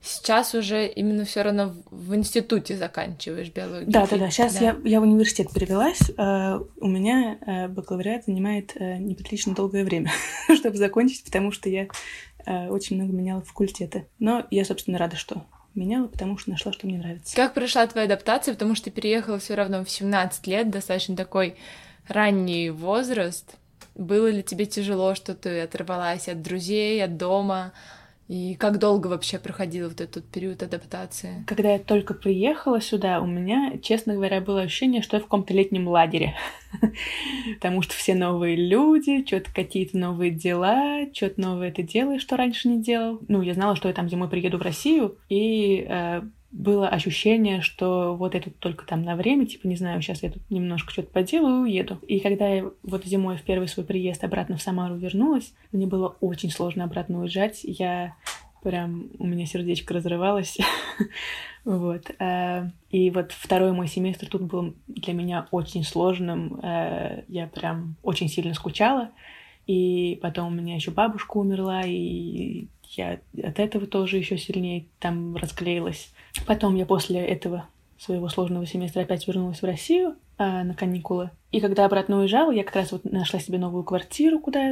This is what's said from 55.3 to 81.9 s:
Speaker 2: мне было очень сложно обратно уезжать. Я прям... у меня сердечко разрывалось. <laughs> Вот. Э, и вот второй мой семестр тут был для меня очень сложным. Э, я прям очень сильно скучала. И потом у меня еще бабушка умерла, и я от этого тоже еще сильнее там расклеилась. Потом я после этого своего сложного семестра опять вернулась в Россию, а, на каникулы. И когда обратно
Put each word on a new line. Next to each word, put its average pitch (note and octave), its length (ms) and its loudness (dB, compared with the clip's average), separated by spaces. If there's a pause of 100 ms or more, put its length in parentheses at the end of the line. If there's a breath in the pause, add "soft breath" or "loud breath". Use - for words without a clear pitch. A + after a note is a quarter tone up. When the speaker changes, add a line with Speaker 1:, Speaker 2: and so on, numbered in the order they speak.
Speaker 2:
мне F#3+ 140 0
было F#3 340 -2
очень F3+ 300 -2
сложно F3 340 -4
обратно F3 360 -4
уезжать. F#3+ 420 -2
Я F3+ 520 -4 (480 loud breath)
прям... F3 460 -4 (100)
у F#3 80 -4
меня F3 200 -2
сердечко F3 480 -4
разрывалось. F3 680 0
<laughs> F#3+ 40 2 (960 loud breath)
Вот. F3 560 -2
Э, F3+ 500 -2 (200)
и F#3 200 4
вот F3+ 220 -2
второй F#3 400 2
мой F3+ 160 0
семестр F#3 400 -2
тут F#3 140 -4
был F3 340 -4 (100)
для - 260 -8
меня F3 380 -4
очень F3 320 -2
сложным. E3+ 800 0
Э, E3+ 640 -4
я E3+ 220 -6
прям E3 560 -6
очень F3 240 0
сильно E3+ 260 -2
скучала. A3 560 0 (560 loud breath)
И F3+ 560 2
потом F3 240 -4
у E3+ 40 -4 (100)
меня E3+ 160 -6
еще E3 160 -6
бабушка G#3+ 460 0
умерла, F#3+ 460 0
и F3 840 -4 (220)
я F2 280 -6 (240)
от - 160 -6
этого G#3 300 0
тоже G3 300 0
еще F#3 180 -2
сильнее F3 500 -4 (140)
там E3+ 340 -4
расклеилась. E3+ 800 -4 (340 soft breath)
Потом G#3 300 2
я F#3 100 0
после F3+ 320 2
этого F3 480 -4 (320)
своего F3+ 300 -4
сложного F3 360 -2
семестра F3+ 360 -4
опять F3+ 260 -2
вернулась F3+ 340 -2
в - 60 -6
Россию, D#4+ 480 2 (240)
а, F#3+ 240 0
на F3+ 120 -2
каникулы. F3+ 560 -2 (200)
И A3 80 2
когда G3+ 260 4
обратно G3 360 4